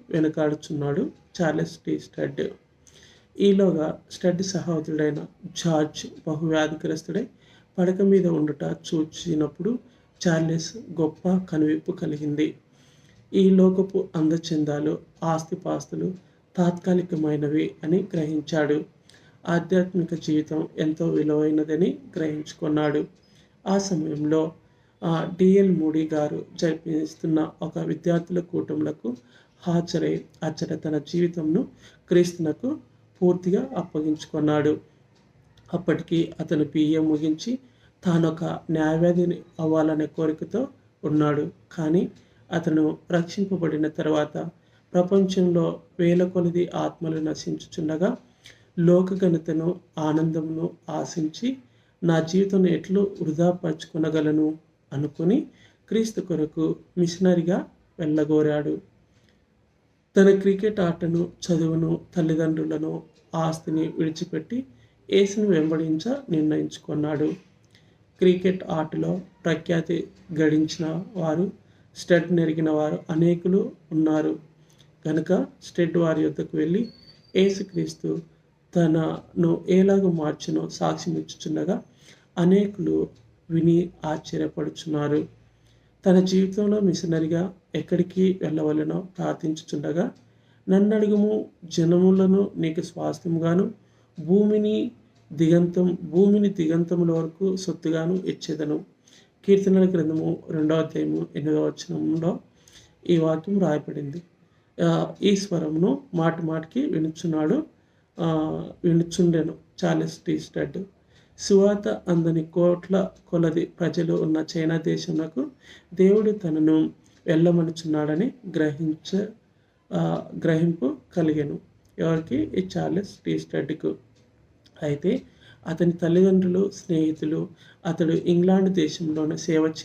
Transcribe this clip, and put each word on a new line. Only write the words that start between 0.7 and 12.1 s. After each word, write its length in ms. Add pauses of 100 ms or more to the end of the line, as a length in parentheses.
చార్లెస్ 360
టీ 220
స్టడ్. 500 (880)
ఈలోగా 600 (120)
స్టడ్ 300
సహోదరుడైన 840 (200)
జార్జ్ 600 (200)
బహువ్యాధిగ్రస్తుడై 1000 (500)
పడక 240
మీద 260
ఉండుట 360
చూచినప్పుడు 1160 (480)
చార్లెస్ 500
గొప్ప 600
కనువిప్పు 540
కలిగింది. 640 (760)